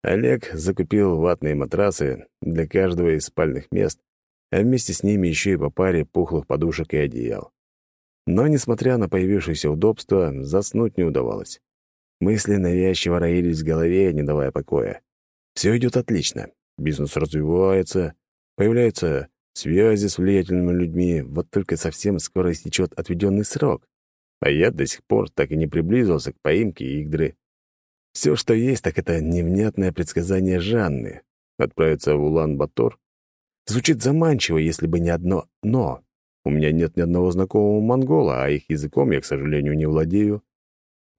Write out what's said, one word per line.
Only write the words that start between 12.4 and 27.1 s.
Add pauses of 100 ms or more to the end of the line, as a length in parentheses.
навязчиво
роились
в
голове,
не
давая
покоя. (540)
Все
идет
отлично. (280)
Бизнес
развивается, (420)
появляются (260)
связи
с
влиятельными
людьми,
вот
только
совсем
скоро
истечет
отведенный
срок. (540)
А
я
до
сих
пор
так
и
не
приблизился
к
поимке (160)
Игдры. (760)